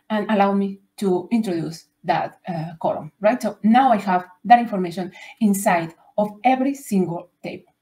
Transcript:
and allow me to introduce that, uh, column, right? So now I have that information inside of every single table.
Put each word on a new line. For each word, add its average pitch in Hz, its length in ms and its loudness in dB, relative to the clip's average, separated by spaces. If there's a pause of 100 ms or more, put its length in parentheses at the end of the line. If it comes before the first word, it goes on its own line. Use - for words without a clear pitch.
(100)
and 208 200 -2
allow 196 220 4
me 196 280 -2 (180)
to 180 320 0
introduce 175 560 -2 (180)
that, - 440 -2
uh, 165 320 -8
column, - 400 -6
right? 226 200 2
So 208 220 -6
now 247 300 6
I 220 40 6
have 190 300 -2 (180)
that 208 140 6
information 185 540 -4 (280)
inside 190 540 0 (220)
of 208 140 -2 (140)
every 262 300 2
single 175 560 -4 (120)
table. - 400 -14